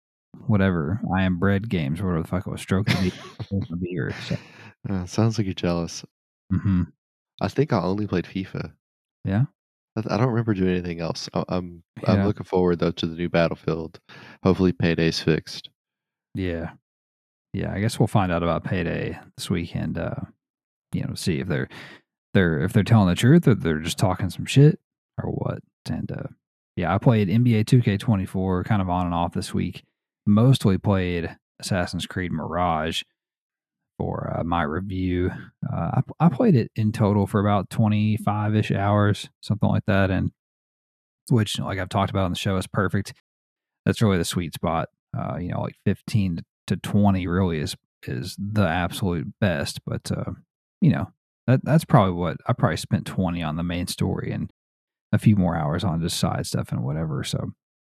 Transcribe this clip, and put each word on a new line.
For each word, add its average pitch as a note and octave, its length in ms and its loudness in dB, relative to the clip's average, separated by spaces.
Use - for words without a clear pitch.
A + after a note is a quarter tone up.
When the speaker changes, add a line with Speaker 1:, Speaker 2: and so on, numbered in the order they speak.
Speaker 1:
whatever, F#2+ 540 0
I F#2+ 80 0
Am F#2 160 0
Bread G2 320 0
games, F#2+ 320 -2
whatever F2+ 180 -2
the E2 80 -6
fuck - 180 -4
it - 40 -8
was, - 100 -8
Stroke G2 280 -2
the - 60 2
Beer, F#2 180 0
Speaker 2:
<laughs> - 340 -14
Speaker 1:
Stroke G2 220 -4
the E3+ 80 -8
Beer, F3 380 -6
so. - 80 -4
Speaker 2:
Uh, F#2 180 -4
sounds A2 320 0
like G#2 80 0
you're F#2 80 -4
jealous. F2 500 -4
Speaker 1:
Mm-hmm. F#2 300 0
Speaker 2:
I G2 80 -2
think - 240 0
I G#2+ 80 2
only G2 260 -2
played F#2 200 -2
fifa. - 460 -8
Speaker 1:
Yeah? G2+ 200 2
Speaker 2:
I A2 60 -4
th-, - 100 -6
I F#2 60 2
don't B2+ 100 2
remember A2+ 260 0
doing F#2 160 2
anything F2 300 -4
else. E2 320 -6
I, F2 160 -2
I'm, F2+ 340 -6
I'm G2+ 120 4
Speaker 1:
Yeah. G2 80 2
Speaker 2:
looking - 180 -2
forward, F2+ 340 2
though, E2+ 140 2
to F2 140 -4
the E2 100 -6
new E2+ 120 -2
Battlefield. E2 720 0
Hopefully F#2 300 6
Payday's E2 480 2
fixed. - 500 -2
Speaker 1:
Yeah. E2+ 380 -4
Yeah, F2 180 -4
I F2+ 80 -4
guess A2 180 -2
we'll B2+ 80 4
find F#2+ 240 2
out E2+ 120 0
about E2 220 0
Payday E2 540 -4
this - 120 -10
weekend, E2 500 -4
uh, - 220 -6
you - 100 -2
know, - 120 -6
see D2+ 260 -2
if F#2 80 -6
they're, C2 200 -2
they're, E2 260 4
if F2 140 -2
they're G#2 100 6
telling G#2+ 240 6
the F2 60 4
truth D3+ 340 6
or A#2 60 8
they're E2 260 0
just F2 180 -4
talking F#2 300 0
some F#2 160 -8
shit C#3+ 340 6
or - 100 -6
what. - 300 -4
And, - 220 -6
uh, - 160 -10
yeah, F2 180 0
I G2+ 40 4
played G#2+ 320 4
N A#2 120 4
B A#2+ 140 4
A G#2+ 80 4
two B2 160 6
K G2+ 160 2
twenty-four F#2 680 0
kind G#2 180 0
of F#2 80 -2
on F2+ 160 0
and E2+ 80 -2
off E2+ 180 -2
this - 220 -6
week. F#2 280 -4
Mostly A2 500 6
played F2+ 600 0
Assassin's F2 480 -4
Creed F2+ 260 -6
Mirage E2 680 -2
for, - 400 -4
uh, E2 60 -2
my E2+ 180 0
review. F2+ 680 -2
Uh, F2+ 300 -2
I, D3+ 60 4
I - 20 6
played A3+ 260 2
it A2+ 220 2
in G#2+ 160 0
total G#2 340 2
for G#2 140 0
about G2+ 300 0
twenty-five-ish G#2+ 1040 0
hours, G2+ 580 2
something G#2 280 0
like G2+ 160 0
that. G2 240 2
And F2+ 220 -2
which, A2 280 2
like G2 200 -4
I've F#2+ 100 -4
talked G2 220 0
about F#2+ 160 0
on F2 40 0
the F2+ 80 -4
show, F#2+ 200 -2
is F2+ 80 -4
perfect. G2 480 -2
That's G2+ 160 2
really G2 160 4
the E2 80 0
sweet E2+ 260 -4
spot. E2 380 -4
Uh, - 200 -6
you F2 100 -8
know, - 140 -6
like, - 220 -10
fifteen F#2+ 580 -2
to F#2+ 80 0
twenty F#2+ 500 2
really F2 320 2
is, - 160 -4
is C2 340 -8
the G2+ 300 0
absolute E2+ 580 -2
best. E2+ 460 -2
But, - 260 -6
uh, - 200 -6
you D#3+ 80 6
know, - 200 0
that, C3 180 4
that's D#3+ 220 4
probably G2 260 2
what, F2 240 -4
I A#2+ 60 0
probably F#2 240 0
spent - 300 -4
twenty F2 360 -4
on D#2 140 -4
the E2 80 -4
main F2 220 -4
story - 440 -4
and G#2 200 -6
a A2 80 4
few G#2+ 180 6
more E2+ 200 2
hours D#2+ 260 -2
on E2 200 -2
just F2+ 160 -4
side - 260 -2
stuff - 260 -4
and - 140 -4
whatever. D3 400 -6
So, - 280 -6